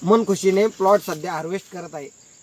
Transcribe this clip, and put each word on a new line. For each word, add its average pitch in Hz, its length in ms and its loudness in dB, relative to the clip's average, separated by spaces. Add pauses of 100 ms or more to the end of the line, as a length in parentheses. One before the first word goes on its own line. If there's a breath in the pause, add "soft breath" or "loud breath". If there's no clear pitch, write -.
मनखुशीने 196 640 2
प्लॉट 196 340 2
सध्या 170 300 -8
हार्वेस्ट 165 400 -8
करत 170 240 -14
आहे. 139 140 -14 (340 loud breath)